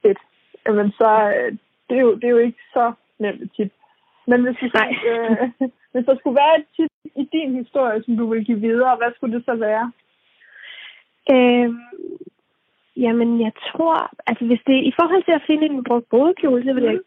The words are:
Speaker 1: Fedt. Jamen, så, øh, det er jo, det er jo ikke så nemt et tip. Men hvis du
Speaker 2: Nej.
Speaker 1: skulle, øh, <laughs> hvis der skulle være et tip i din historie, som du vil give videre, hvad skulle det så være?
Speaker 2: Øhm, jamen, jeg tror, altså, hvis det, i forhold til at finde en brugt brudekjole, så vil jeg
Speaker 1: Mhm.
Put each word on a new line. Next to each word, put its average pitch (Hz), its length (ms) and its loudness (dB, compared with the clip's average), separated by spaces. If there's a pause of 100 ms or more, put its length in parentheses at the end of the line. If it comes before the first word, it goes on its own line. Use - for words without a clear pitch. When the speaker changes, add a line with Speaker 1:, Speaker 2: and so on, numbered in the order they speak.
Speaker 1:
Fedt. 196 160 -6 (500)
Jamen, 208 240 -2
så, 220 180 0 (280)
øh, - 140 -4 (380)
det 247 80 -2
er 269 40 2
jo, 233 140 4
det 226 80 -10
er 240 140 -2
jo - 0 -
ikke 233 260 -2 (100)
så 240 180 0 (280)
nemt 208 220 -6
et 196 160 -14
tip. 202 140 -4 (560)
Men 247 160 4
hvis 247 180 -2
du 262 120 -4
Speaker 2:
Nej. 220 200 0
Speaker 1:
skulle, 233 480 -2
øh, 254 80 -2 (100)
<laughs> - 320 -6
hvis 247 140 -4
der 269 120 4
skulle 262 260 -4
være 320 160 4
et 311 60 -6 (100)
tip 320 140 0 (260)
i 285 80 -4 (100)
din 294 220 -2
historie, 240 480 -2
som 233 140 -2
du 233 120 -2
vil 226 160 -2
give 220 140 0
videre, 240 360 0
hvad 233 200 -2
skulle 233 220 -6
det 240 80 -8
så 247 100 -2
være? 226 360 -2 (1400)
Speaker 2:
Øhm, 240 460 2 (1200)
jamen, 233 440 2
jeg 220 100 -2 (200)
tror, 330 240 0 (320)
altså, 240 180 -4
hvis 233 220 0
det, 262 100 4 (140)
i - 80 -16
forhold 339 240 2
til - 80 0
at 311 160 0
finde 311 180 2
en 277 180 -4
brugt 240 260 -2
brudekjole, 269 540 2
så 269 100 0
vil 254 100 0
jeg 220 100 2
Speaker 1:
Mhm. 381 140 -4